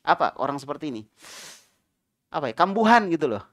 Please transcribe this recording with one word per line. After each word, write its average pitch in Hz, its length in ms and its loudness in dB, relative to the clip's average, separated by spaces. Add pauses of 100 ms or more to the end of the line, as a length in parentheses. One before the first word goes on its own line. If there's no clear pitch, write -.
apa, 156 400 0
orang 139 160 -4
seperti 139 400 -10
ini? 107 60 -12 (1300)
Apa 143 200 -6
ya, - 40 -12
kambuhan 208 560 4
gitu 151 240 -2
loh. 101 160 -10